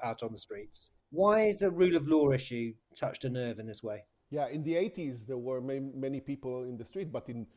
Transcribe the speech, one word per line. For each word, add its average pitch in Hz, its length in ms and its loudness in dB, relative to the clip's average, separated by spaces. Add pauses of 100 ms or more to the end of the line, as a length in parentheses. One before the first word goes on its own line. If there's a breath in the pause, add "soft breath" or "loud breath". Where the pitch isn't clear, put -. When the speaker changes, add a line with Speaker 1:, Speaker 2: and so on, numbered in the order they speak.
Speaker 1:
out 117 200 -4
on 113 100 -4
the 104 60 -10
streets. - 540 -12 (180)
Why 208 320 6
is 208 180 4
a 196 100 4
rule 175 260 6
of 143 120 0
law 151 220 8
issue 120 420 0 (240)
touched - 280 -4
a 135 40 -2
nerve 120 300 -2
in 110 80 -8
this 110 160 -8
way? 107 220 -6 (260)
Speaker 2:
Yeah, 143 180 0
in 151 140 -4
the 165 140 0
eighties, 139 500 -2
there 127 100 -4
were 127 240 -2
ma-, 135 340 -4
many 135 260 -4
people 131 440 -6
in 123 140 -8
the 113 60 -10
street, 175 280 -8
but 123 160 -6
in 117 180 -8 (100)